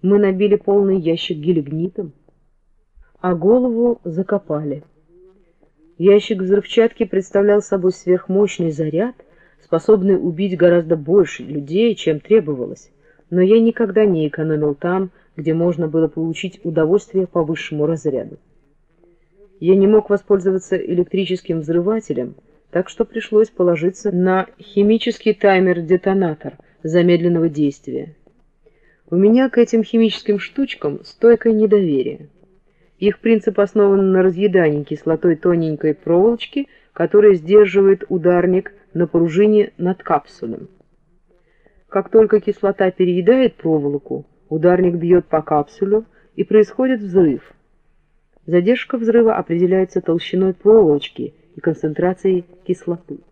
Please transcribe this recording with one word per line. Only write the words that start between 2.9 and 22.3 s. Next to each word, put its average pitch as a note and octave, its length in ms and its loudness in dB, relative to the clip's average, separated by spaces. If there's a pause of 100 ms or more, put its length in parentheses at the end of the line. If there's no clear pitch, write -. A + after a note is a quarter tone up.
а F#3 140 -4
голову A#3 680 0
закопали. D#3 800 -6 (1120)
Ящик G3+ 460 2
взрывчатки G3+ 600 0
представлял G3+ 600 0
собой F#3 280 -2
сверхмощный F3+ 800 -2
заряд, D#3+ 460 -4 (480)
способный F#3+ 520 2
убить F3+ 400 -4
гораздо E3+ 400 2
больше D#3+ 460 0
людей, D#3 540 -2
чем D3+ 240 -4
требовалось, D3 720 -2 (400)
но F3 100 0
я G3+ 180 4
никогда A3 460 0
не E3 220 0
экономил D3+ 480 -4
там, F#3 340 -4 (260)
где D#3+ 200 -4
можно E3 320 -2
было D#3+ 200 0
получить D#3+ 560 -8
удовольствие F3 640 -2
по F3 180 -4
высшему D3+ 440 -6
разряду. D3+ 500 -6 (1200)
Я F3 160 4
не G3 120 4
мог G#3 240 2
воспользоваться F#3+ 680 -2
электрическим F3+ 840 -4
взрывателем, E3+ 760 -4 (340)